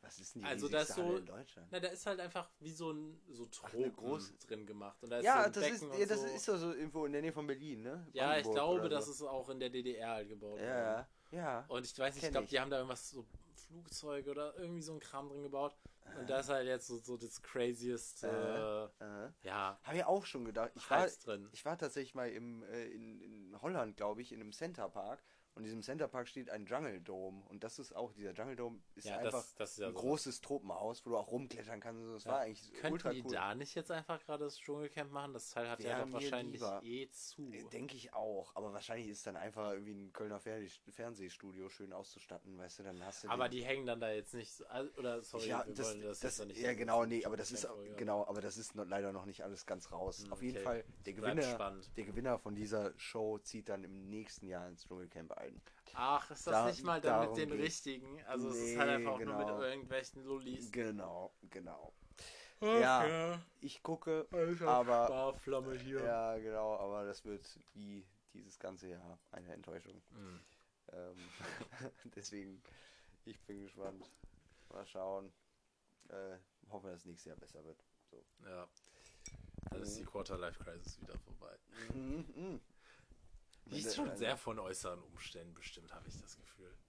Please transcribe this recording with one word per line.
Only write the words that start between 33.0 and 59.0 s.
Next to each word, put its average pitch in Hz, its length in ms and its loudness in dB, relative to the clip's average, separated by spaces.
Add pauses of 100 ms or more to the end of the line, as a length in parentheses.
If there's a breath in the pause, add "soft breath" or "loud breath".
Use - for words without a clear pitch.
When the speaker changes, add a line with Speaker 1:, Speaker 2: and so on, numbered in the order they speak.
Speaker 2:
die 127 100 -2
Speaker 1:
cool. 127 80 -2
Speaker 2:
da 101 240 2
nicht 139 180 -6
jetzt 165 160 -2
einfach 160 360 -2
gerade 147 180 -2
das 147 140 -4
Dschungelcamp 147 560 -4
machen? 143 180 -4
Das 123 200 -6
Teil 117 180 0
hat 117 120 -2
Speaker 1:
Wär 120 100 0
Speaker 2:
ja 127 80 2
doch 131 80 0
Speaker 1:
mir 131 80 -6
Speaker 2:
wahrscheinlich 123 440 0
Speaker 1:
lieber. 98 240 0
Speaker 2:
eh 131 260 -4
zu. - 440 -10
Speaker 1:
Äh, 113 160 -10
denk 127 260 -6
ich 117 180 -12
auch. 107 440 -2
Aber 101 160 -2
wahrscheinlich 113 340 -4
ist 104 200 -6
dann 95 100 -4
einfach 104 340 -2
irgendwie 101 220 -2
ein 98 180 -8
Kölner 104 300 -4
Fernseh-, 107 500 -6
Fernsehstudio 98 800 -8
schön 95 240 -10
auszustatten, 95 640 -10
weißt 90 220 -10
du, 101 40 -10
dann 90 220 -6
hast - 180 -8
du 104 60 -6
Speaker 2:
Aber 123 180 4
Speaker 1:
den 123 60 2
Speaker 2:
die 123 100 -2
hängen 135 220 0
dann 117 160 0
da 113 100 2
jetzt 107 220 -2
nicht 117 220 -6
so, - 100 -12
al-, 131 320 -4
oder, 120 260 -2
sorry, 113 240 -4
Speaker 1:
Ja, 123 180 2
Speaker 2:
wir 107 80 -6
Speaker 1:
das, 123 140 0
Speaker 2:
wollen 107 140 -2
das 104 180 -4
Speaker 1:
das, 127 200 0
Speaker 2:
jetzt 104 100 -4
nicht 98 100 -6
Speaker 1:
ja, 123 120 2
Speaker 2:
als 117 60 2
Speaker 1:
genau, 117 280 6
nee, 117 200 2
aber 104 120 2
das 107 160 -2
ist 110 120 -2
Speaker 2:
Folge. 104 300 -6
Speaker 1:
genau, 104 320 4
aber 104 140 0
das 98 160 -4
ist 110 180 -8
noch, 104 100 -2
leider 98 280 2
noch 92 120 -4
nicht 98 200 -8
alles 98 200 -6
ganz 92 280 -4
raus. 95 320 -2
Speaker 2:
Hm, 101 80 -6
Speaker 1:
Auf - 80 -6
jeden 127 160 0
Speaker 2:
okay. 101 80 0
Speaker 1:
Fall, 120 180 2 (220)
der 98 80 -4
Speaker 2:
Bleibt 110 240 2
Speaker 1:
Gewinner, 127 180 4
Speaker 2:
spannend. 98 400 -4
Speaker 1:
der 110 80 -4
Gewinner 117 360 2
von 104 160 -4
dieser 104 440 2
Show 107 380 0
zieht 107 320 -8
dann 98 160 -2
im 95 240 -10
nächsten 107 380 -6
Jahr 90 200 -4
ins 87 180 -14
Dschungelcamp 85 460 -8
ein. - 140 -6 (480 loud breath)
Speaker 2:
Ach, 131 380 4
ist - 160 -6
das 170 40 4
Speaker 1:
Da-, 120 140 8
Speaker 2:
nicht 170 180 2
mal 165 160 4
dann 123 200 8
mit 117 80 8
Speaker 1:
darum 113 100 0
Speaker 2:
den 151 140 2
Speaker 1:
geht's. 143 100 2
Speaker 2:
richtigen? 139 600 -2
Also 123 260 0
es 117 80 2
ist 117 220 2
halt 143 100 8
Speaker 1:
Nee, 139 60 6
Speaker 2:
einfach 127 160 4